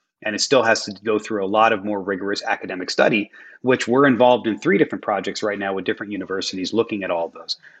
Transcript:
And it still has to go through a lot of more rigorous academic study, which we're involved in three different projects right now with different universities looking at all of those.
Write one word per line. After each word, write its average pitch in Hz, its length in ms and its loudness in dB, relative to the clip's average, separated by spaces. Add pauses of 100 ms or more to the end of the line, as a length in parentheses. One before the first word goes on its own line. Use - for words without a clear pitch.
(260)
And 110 100 -2
it 98 40 -4
still 127 240 4
has 113 220 2
to 107 80 -8 (100)
go 107 160 0
through 107 240 -4
a 95 40 -2
lot 110 260 4
of 95 100 -2
more 104 180 -4
rigorous 98 420 -4
academic 92 460 -6
study, - 400 2 (320)
which 123 280 0
we're 135 180 6
involved 123 400 4
in 104 100 0
three 190 200 2
different 135 260 0
projects 98 400 -2
right 104 160 -2
now 98 140 -4
with 95 100 -4
different 104 300 -6
universities 92 580 -6
looking 107 320 -2
at 90 80 -4
all 85 140 -2
of - 80 -10
those. - 240 -10 (240)